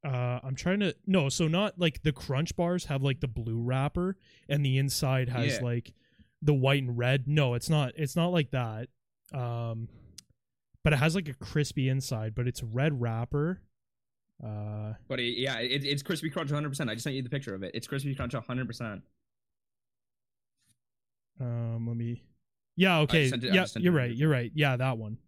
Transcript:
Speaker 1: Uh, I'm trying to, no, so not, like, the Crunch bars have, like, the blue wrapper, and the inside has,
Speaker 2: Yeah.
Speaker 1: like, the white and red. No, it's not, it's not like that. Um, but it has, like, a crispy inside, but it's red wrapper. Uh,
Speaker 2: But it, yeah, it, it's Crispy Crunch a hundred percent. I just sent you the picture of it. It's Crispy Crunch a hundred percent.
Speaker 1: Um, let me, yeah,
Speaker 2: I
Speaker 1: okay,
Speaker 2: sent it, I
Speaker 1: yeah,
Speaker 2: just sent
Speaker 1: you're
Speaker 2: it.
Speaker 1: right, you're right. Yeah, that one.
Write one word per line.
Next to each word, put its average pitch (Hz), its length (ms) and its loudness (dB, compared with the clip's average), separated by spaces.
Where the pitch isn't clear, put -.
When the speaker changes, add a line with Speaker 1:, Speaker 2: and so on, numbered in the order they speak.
Speaker 1:
Uh, 123 380 0
I'm 131 120 -4
trying 190 260 0
to, 190 140 0
no, 185 200 4
so 160 200 2
not, 180 320 0
like, 165 240 0
the 156 100 4
Crunch 143 420 -2
bars 175 300 0
have, 139 160 -2
like, 135 180 0
the 139 80 -4
blue 113 340 -4
wrapper, 143 540 0
and 143 180 2
the 131 120 4
inside 131 520 2
has, 123 280 0
Speaker 2:
Yeah. 117 60 -2
Speaker 1:
like, 120 300 -2
the 147 100 6
white 135 300 4
and 123 140 -2
red. 127 300 2
No, 143 280 4
it's 120 140 -4
not, 151 280 2
it's 151 180 -4
not 170 120 2
like 170 240 2
that. 120 380 -4
Um, 117 560 -4
but 151 100 6
it 143 40 4
has, 156 180 4
like, 180 120 -2
a 139 60 -8
crispy 135 560 0
inside, 113 460 -2
but 120 120 0
it's - 140 -6
red 127 400 0
wrapper. 131 600 -2
Uh, 107 520 -6
Speaker 2:
But 127 120 -4
it, 120 200 -2
yeah, 131 200 -2
it, 127 240 -2
it's 143 200 -2
Crispy 160 260 -4
Crunch 147 220 -4
a - 20 0
hundred 147 160 -2
percent. 135 220 -4
I - 20 -4
just 117 100 -8
sent 139 120 -4
you 135 80 -4
the 120 60 -10
picture 135 260 -6
of 95 80 -8
it. 92 100 -8
It's - 140 -8
Crispy 139 260 -4
Crunch 131 220 -6
a 113 60 -4
hundred 127 260 -6
percent. 113 340 -8
Speaker 1:
Um, 117 480 -4
let 117 100 -4
me, 117 260 -6
yeah, 180 220 4
Speaker 2:
I 156 40 4
Speaker 1:
okay, 151 280 4
Speaker 2:
sent 123 140 -2
it, 127 80 0
I 190 40 6
Speaker 1:
yeah, 185 60 8
Speaker 2:
just - 120 -2
sent - 120 -2
Speaker 1:
you're 175 80 8
Speaker 2:
it. 143 80 6
Speaker 1:
right, 120 140 0
you're 151 140 4
right. 120 260 2
Yeah, 143 220 4
that 127 200 0
one. 110 200 -8